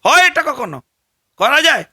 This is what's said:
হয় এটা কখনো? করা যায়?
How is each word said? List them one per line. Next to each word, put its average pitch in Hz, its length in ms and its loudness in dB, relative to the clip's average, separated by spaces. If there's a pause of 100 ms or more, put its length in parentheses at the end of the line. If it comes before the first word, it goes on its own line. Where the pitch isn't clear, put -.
হয় 359 240 4
এটা 339 180 -2
কখনো? 240 360 -8 (560)
করা 269 240 0
যায়? 294 320 0